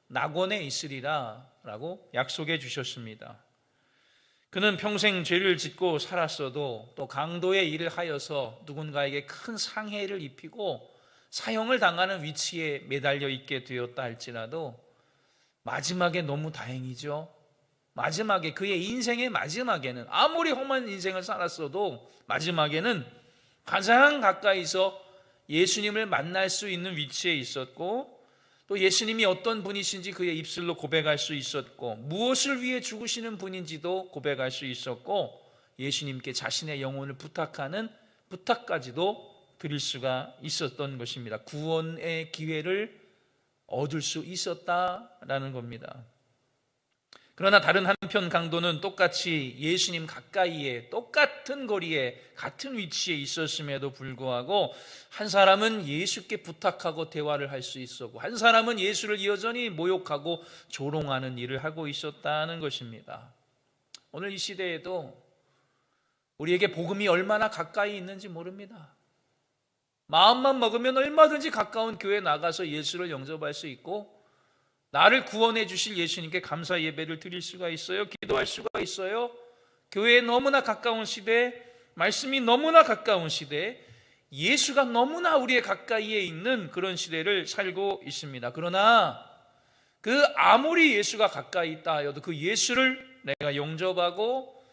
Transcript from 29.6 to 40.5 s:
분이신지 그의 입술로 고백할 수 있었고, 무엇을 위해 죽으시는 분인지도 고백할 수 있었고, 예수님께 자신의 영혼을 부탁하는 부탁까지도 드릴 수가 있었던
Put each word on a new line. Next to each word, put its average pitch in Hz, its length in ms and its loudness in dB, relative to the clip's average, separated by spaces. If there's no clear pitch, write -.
분이신지 196 480 -6
그의 170 260 -2
입술로 170 380 -4
고백할 151 420 2
수 151 160 -4
있었고, 131 600 -6
무엇을 247 680 0
위해 254 180 -2
죽으시는 226 560 -6
분인지도 185 760 -6
고백할 131 400 -2
수 - 120 -8
있었고, 131 800 -4
예수님께 135 520 -6
자신의 151 480 -6
영혼을 135 340 -8
부탁하는 160 760 -8
부탁까지도 175 1000 -2
드릴 147 220 -6
수가 127 640 -4
있었던 139 560 -6